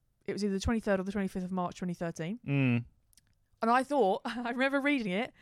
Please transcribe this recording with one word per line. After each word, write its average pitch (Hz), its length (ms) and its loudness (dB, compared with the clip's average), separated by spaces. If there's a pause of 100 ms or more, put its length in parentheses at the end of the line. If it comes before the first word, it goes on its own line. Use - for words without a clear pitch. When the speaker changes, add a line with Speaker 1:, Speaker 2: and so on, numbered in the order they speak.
(260)
Speaker 1:
it 202 60 -4
was 196 120 -2
either 196 100 2
the 190 60 0
twenty-third 214 400 2
or - 20 -4
the 196 100 -6
twenty-fifth 190 320 -2
of 180 80 -6
March 180 240 -4
twenty 180 180 -4
thirteen. 170 520 -6
Speaker 2:
Mm. 131 380 2 (800)
Speaker 1:
And 226 80 2
I 247 140 4
thought, 240 380 2
<laughs> - 20 -20
I 233 260 -6
remember 269 300 0
reading 262 320 0
it, 190 300 -2